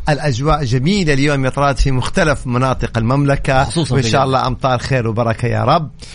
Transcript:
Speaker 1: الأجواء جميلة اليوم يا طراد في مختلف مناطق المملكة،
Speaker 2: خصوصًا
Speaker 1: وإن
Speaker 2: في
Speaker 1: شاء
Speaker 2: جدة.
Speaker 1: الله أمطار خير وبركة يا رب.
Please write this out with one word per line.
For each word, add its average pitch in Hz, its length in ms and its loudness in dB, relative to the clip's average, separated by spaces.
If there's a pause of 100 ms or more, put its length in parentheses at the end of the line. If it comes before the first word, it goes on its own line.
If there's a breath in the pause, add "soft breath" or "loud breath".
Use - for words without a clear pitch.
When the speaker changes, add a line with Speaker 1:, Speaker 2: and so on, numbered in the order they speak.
Speaker 1:
الأجواء 143 540 0
جميلة 147 500 2
اليوم 139 320 2
يا 131 40 2
طراد 139 280 0
في - 140 2
مختلف 139 560 0
مناطق 123 500 -2
المملكة، 139 680 2
Speaker 2:
خصوصًا 135 320 -2
Speaker 1:
وإن 139 60 2
Speaker 2:
في 117 80 -2
Speaker 1:
شاء 139 120 2
Speaker 2:
جدة. 139 60 0
Speaker 1:
الله 127 200 0
أمطار 127 320 -2
خير 123 280 -2
وبركة 113 400 -2
يا 110 160 0
رب. 147 260 2 (260 loud breath)